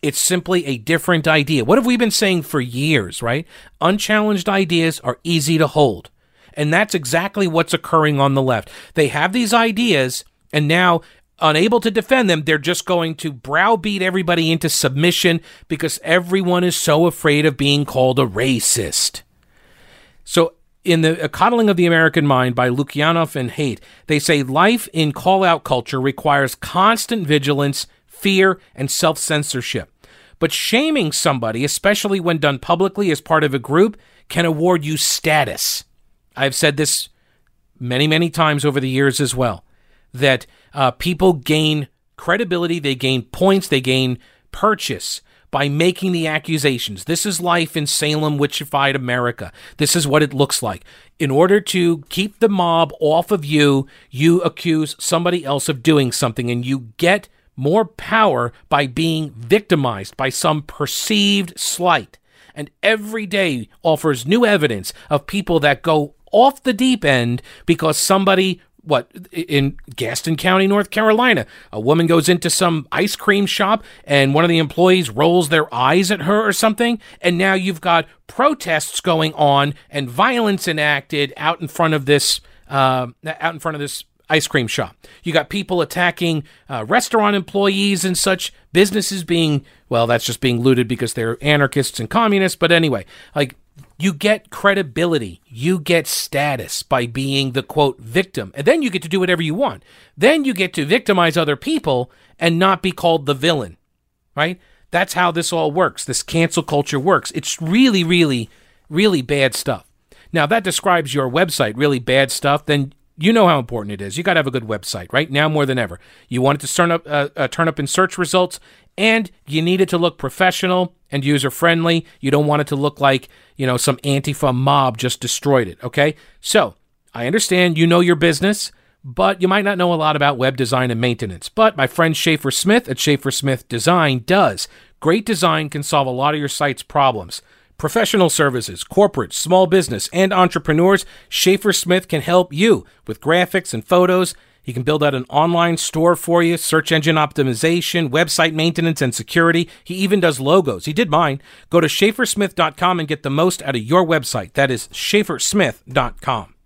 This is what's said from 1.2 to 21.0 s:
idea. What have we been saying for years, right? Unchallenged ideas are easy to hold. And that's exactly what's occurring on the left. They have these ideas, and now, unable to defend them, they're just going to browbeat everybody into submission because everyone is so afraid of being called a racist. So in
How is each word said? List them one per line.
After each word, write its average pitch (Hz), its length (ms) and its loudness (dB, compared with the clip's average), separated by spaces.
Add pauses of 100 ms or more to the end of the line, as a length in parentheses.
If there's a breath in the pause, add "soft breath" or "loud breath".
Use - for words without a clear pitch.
idea. 151 380 2
What 160 120 4
have 247 100 2
we 247 100 2
been 220 160 0
saying 185 300 0
for 143 180 -4
years, 123 600 -2
right? 127 240 -4 (360 loud breath)
Unchallenged 208 680 0
ideas 170 520 0
are 123 240 -6
easy 160 340 0
to 156 80 4
hold. 127 440 0 (440 soft breath)
And 151 180 -2
that's 202 220 0
exactly 170 540 -2
what's 165 260 0
occurring 151 460 2
on 139 140 2
the 135 80 2
left. 123 280 -2 (240 loud breath)
They 147 140 2
have 151 240 -2
these 233 200 0
ideas, 220 720 0 (280)
and 151 160 0
now, 170 320 2 (400 soft breath)
unable 170 400 2
to 226 100 -2
defend 220 400 0
them, 156 140 0
they're 156 140 2
just 156 260 -2
going 165 320 -2
to 156 160 -10
browbeat 185 680 0
everybody 170 500 0
into 165 160 -2
submission 165 720 0 (260 loud breath)
because 160 380 -6
everyone 180 580 0
is 180 140 0
so 160 300 2
afraid 151 380 2
of 151 120 2
being 143 280 2
called 131 360 2
a 131 60 4
racist. 110 960 -2 (1000 soft breath)
So 165 300 0 (300)
in 165 180 2